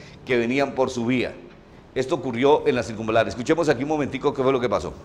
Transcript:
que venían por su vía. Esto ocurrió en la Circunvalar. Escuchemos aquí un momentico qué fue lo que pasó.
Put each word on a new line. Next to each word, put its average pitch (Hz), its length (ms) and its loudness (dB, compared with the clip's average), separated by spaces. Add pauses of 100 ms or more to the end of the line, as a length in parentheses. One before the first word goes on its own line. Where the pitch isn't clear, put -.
(220)
que 127 140 0
venían 127 380 0
por 127 160 0
su 117 160 -4
vía. 117 260 0 (640)
Esto 135 180 -2
ocurrió 135 540 2
en 143 80 4
la 120 80 0
Circunvalar. 110 440 0
Escuchemos 143 400 0
aquí 127 140 2
un 143 80 -4
momentico 143 420 -2
qué 131 120 -4
fue 131 80 4
lo 135 80 0
que 120 100 0
pasó. 87 240 -2 (120)